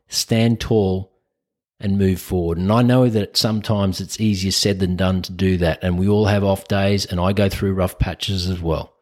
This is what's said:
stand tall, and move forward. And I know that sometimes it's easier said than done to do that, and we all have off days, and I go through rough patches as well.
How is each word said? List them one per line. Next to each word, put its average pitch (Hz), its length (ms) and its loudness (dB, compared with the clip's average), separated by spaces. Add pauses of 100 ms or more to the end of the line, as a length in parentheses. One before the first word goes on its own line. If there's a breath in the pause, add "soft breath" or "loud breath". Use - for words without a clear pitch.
stand 117 500 0
tall, 98 540 0 (640)
and 98 180 0
move 95 220 2
forward. 85 380 -2
And 95 140 0
I 120 100 4
know 123 260 4
that 107 300 -2
sometimes 101 640 0
it's - 180 -10
easier 98 320 0
said 98 280 0
than 90 160 0
done 92 260 0
to 92 100 -10
do 92 260 0
that, 85 260 0
and 90 160 0
we 95 100 2
all 104 160 4
have 101 180 2
off 98 240 0
days, 98 380 0
and 87 160 -4
I 92 100 2
go 101 160 2
through 98 280 -2
rough 90 240 -2
patches 92 500 -4
as 90 120 -4
well. 82 280 -4 (120)